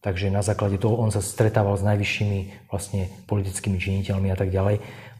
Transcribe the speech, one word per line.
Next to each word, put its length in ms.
Takže 320
na 80
základe 400
toho 160
on 160
sa 80
stretával 560
s 80
najvyššími 880
vlastne 320
politickými 480
činiteľmi 560
a 60
tak 100
ďalej. 320